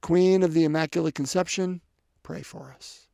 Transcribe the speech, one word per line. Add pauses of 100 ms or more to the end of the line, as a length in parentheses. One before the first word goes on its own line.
Queen
of
the
Immaculate
Conception, (420)
pray
for
us.